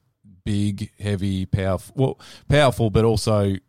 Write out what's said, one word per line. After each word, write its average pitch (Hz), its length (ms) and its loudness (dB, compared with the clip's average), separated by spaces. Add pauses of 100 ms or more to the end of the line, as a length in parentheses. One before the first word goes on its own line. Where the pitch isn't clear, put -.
(460)
big, 101 540 -4
heavy, 98 460 -4
powerful, 95 520 -4
well, 131 220 -2 (280)
powerful, 135 420 2
but 110 140 2
also 104 520 2 (140)